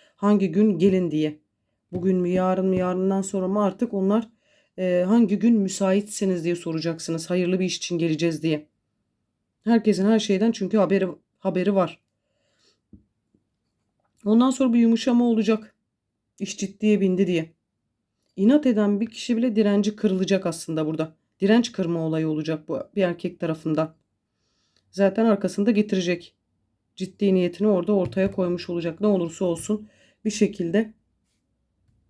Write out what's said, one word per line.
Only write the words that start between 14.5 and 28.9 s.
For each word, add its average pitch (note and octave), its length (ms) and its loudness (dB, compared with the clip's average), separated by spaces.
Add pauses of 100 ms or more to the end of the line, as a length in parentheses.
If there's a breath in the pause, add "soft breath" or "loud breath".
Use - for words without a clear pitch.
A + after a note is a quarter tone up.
bir A#3 60 4
yumuşama A#3 460 4
olacak. A3 500 0 (640)
İş - 180 -8
ciddiye G3+ 440 0
bindi F#3 260 2
diye. E3 260 -2 (840)
İnat C4+ 300 4
eden G#3 360 2
bir A#3 40 -4
kişi - 320 -4
bile A#3 180 0
direnci G#3 400 2
kırılacak F#3+ 500 0
aslında D#3+ 400 -4
burada. D#3 300 -6 (260)
Direnç A3+ 300 2
kırma E3+ 280 -4
olayı D#3+ 280 -2
olacak D#3 400 -4
bu E3 120 -4 (160)
bir G3+ 80 0
erkek F3 360 -4
tarafından. D#3+ 560 -2 (960)
Zaten G3 340 0
arkasında G3+ 460 0
getirecek. F#3+ 640 -2 (600)
Ciddi F#3+ 380 -2
niyetini F#3 340 0
orada G3 260 2
ortaya G3 380 0
koymuş F3+ 380 -4
olacak. E3+ 320 -6